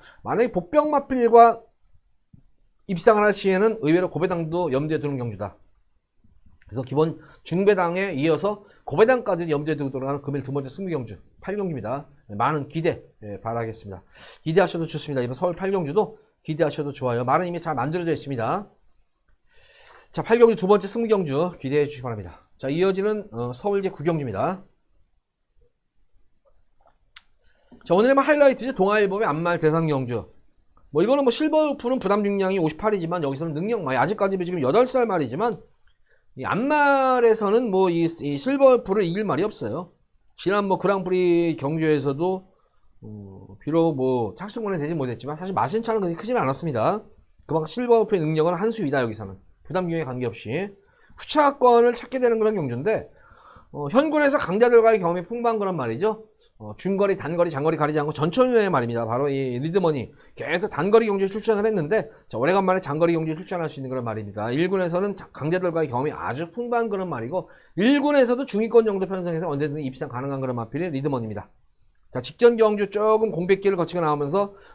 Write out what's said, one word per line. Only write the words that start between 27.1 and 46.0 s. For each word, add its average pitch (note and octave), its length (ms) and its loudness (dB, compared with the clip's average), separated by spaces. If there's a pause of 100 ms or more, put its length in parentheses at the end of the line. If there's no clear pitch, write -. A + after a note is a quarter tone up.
자, E3+ 100 0
오늘의 A#3+ 220 6
하이라이트 C#4 480 4
이제 C4 100 -4
동아일보의 G3+ 520 2
암말 E3 320 0
대상 D#3+ 280 2
경주. B2 440 -2 (600)
뭐 D3+ 120 2
이거는 C#4 220 4
뭐 B3 60 4
실버풀은 D4 680 0
부담 G#3+ 240 0
중량이 G3 360 0
오십팔이지만 F3 640 -2
여기서는 C#3 320 -4
능력 G3+ 280 -4
많이, C3 160 0
아직까지 G3 460 0
지금 F3 180 -4
여덟 F#3+ 240 4
살 B3 200 0
말이지만 F3 540 -2 (760)
이 C3 80 -10
암말에서는 B3 1300 2
뭐 F#3+ 200 4
이, E3+ 140 2
이 C#3+ 340 -4
실버풀을 B3+ 640 4
이길 F#3 200 -2
말이 D#3+ 180 0
없어요. D#3+ 480 -6 (460)
지난 G3+ 300 0
뭐 F#3 120 0
그랑프리 F3+ 800 2
경주에서도 D#3 960 0 (540)
어, G2+ 540 -18
비록 E3 360 2
뭐 B2+ 380 -2
착순권에 G3+ 440 -6
되지 D3+ 160 -4
못했지만 C3 420 -6
사실 F#3 160 -10
마신차는 A3 480 -2